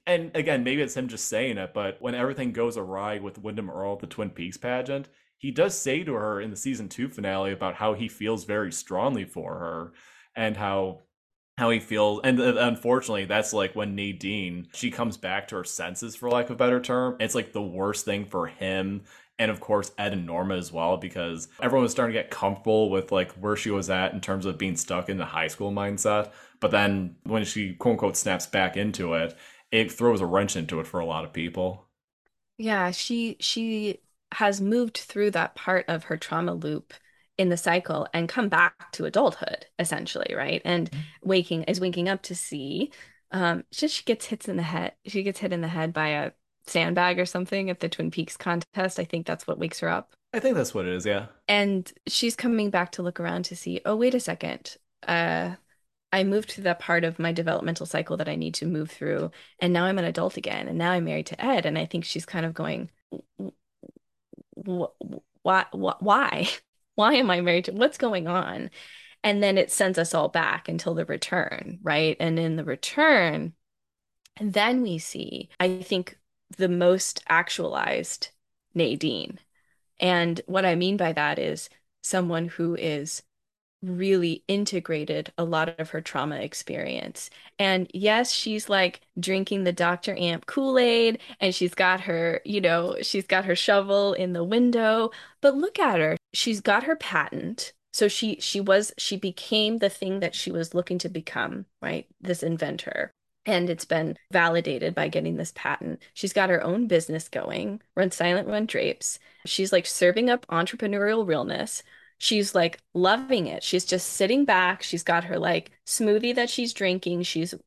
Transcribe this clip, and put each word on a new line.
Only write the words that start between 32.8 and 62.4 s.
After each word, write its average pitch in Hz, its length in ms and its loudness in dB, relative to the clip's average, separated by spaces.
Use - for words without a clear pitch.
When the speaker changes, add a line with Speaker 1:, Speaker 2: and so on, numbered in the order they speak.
Speaker 2:
she, 233 500 -4
she 220 600 -2
has 202 280 2
moved 220 380 2
through 208 340 0
that 170 220 0
part - 340 0
of 165 180 -2
her 160 120 -4
trauma 170 380 -2
loop 151 400 -6
in 190 120 4
the 175 80 2
cycle 170 580 0
and 170 120 0
come 208 220 -2
back 175 440 2
to - 120 -4
adulthood, - 640 0
essentially, - 580 -2
right? 143 300 -2
And 175 240 0
Speaker 1:
Mm-hmm. 151 400 -8
Speaker 2:
waking, 175 360 2
is 175 140 0
waking 180 300 0
up 196 140 -4
to - 100 -12
see, 147 580 -6
um, 175 400 0
she, - 160 -2
she - 160 -6
gets - 220 -2
hits - 220 -8
in 190 100 -4
the 170 60 0
head. 165 300 -4
She 202 160 -4
gets 196 160 -4
hit 190 160 -4
in 170 80 -2
the 160 60 -2
head 165 260 -2
by 156 140 0
a 147 240 -2
sandbag 180 520 2
or 180 80 2
something 190 440 -4
at 180 100 -6
the 170 80 -2
Twin 165 240 -4
Peaks - 240 -4
contest. 180 640 -2
I 170 60 -4
think 165 200 -4
that's 165 220 -6
what 165 100 -2
wakes 165 220 -4
her 170 80 -2
up. 170 240 -2
Speaker 1:
I 233 60 -4
think 254 180 2
that's 135 160 0
what 95 120 -2
it 90 100 -2
is, 90 100 -4
yeah. 101 220 0
Speaker 2:
And 202 420 2
she's - 280 0
coming 220 340 0
back 180 240 0
to 185 100 -6
look 175 180 -4
around 175 240 -4
to 180 100 -10
see, 175 300 -6
"Oh, 214 100 2
wait 247 180 4
a 254 60 2
second. - 560 -6
Uh, 170 480 0
I 190 140 4
moved 202 260 0
through 196 140 -6
that 175 140 2
part 170 260 2
of 165 140 -2
my 165 120 0
developmental 165 540 -2
cycle 165 320 -4
that - 100 -4
I 151 80 -4
need 165 200 -4
to - 100 -6
move 160 260 -2
through, 151 400 -4
and 180 120 2
now 175 140 4
I'm 190 120 0
an 180 60 0
adult 170 320 -2
again, - 320 -6
and 165 100 -4
now 170 140 2
I'm 175 140 0
married 156 220 -4
to - 180 -8
Ed." 233 200 2
And 156 120 -2
I 160 80 -2
think 175 180 -6
she's - 220 -8
kind 165 200 -4